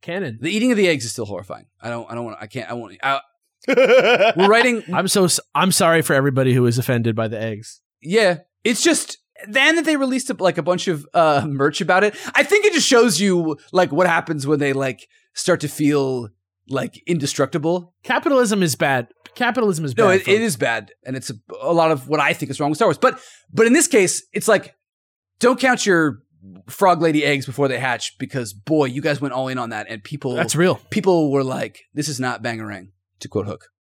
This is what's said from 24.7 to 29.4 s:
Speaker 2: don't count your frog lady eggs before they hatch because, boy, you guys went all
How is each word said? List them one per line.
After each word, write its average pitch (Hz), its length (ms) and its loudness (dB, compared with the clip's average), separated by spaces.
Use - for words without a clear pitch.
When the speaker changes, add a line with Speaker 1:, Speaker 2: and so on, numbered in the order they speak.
Speaker 2:
don't 247 200 2
count 254 260 0
your 160 340 2
frog 180 340 2
lady 151 220 2
eggs 143 220 0
before 139 220 -2
they 127 120 -2
hatch 127 380 -4
because, 127 360 -8
boy, 147 320 0
you 127 160 -6
guys 147 200 -2
went 135 140 -6
all 131 140 -4